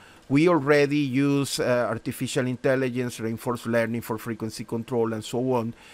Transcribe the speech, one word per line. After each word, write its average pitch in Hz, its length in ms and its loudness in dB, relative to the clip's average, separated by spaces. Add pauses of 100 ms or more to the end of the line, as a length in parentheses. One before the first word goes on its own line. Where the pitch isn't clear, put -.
(280)
We 151 200 6
already 147 500 4
use, 139 600 0
uh, 123 300 0
artificial 123 580 -4
intelligence, 127 720 0
reinforced 117 480 -4
learning 117 360 0
for 110 160 -6
frequency 113 460 -8
control, 117 480 -2
and 110 120 -6
so 127 300 -2
on. 117 200 -2 (200)